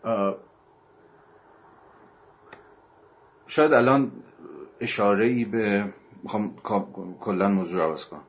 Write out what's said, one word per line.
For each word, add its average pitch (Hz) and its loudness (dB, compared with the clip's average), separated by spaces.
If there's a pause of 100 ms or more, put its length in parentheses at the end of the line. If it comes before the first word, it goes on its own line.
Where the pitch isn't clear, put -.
اه، 101 -2 (3000)
شاید 151 4
الان 131 4 (680)
اشاره‌ای 113 2
به، 104 0 (300)
می‌خوام 104 -4
کا-، 95 -6
کلاً 98 0
موضوع 92 0
رو 80 2
عوض 78 -6
کنم. 73 -18